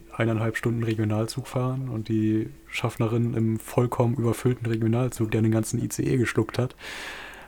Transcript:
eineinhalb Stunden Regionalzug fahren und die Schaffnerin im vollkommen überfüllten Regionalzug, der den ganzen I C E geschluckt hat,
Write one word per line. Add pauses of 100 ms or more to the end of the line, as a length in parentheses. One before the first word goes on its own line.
(160)
eineinhalb
Stunden
Regionalzug
fahren
und
die (180)
Schaffnerin
im
vollkommen
überfüllten
Regionalzug,
der
den
ganzen
I
C
E
geschluckt
hat, (720)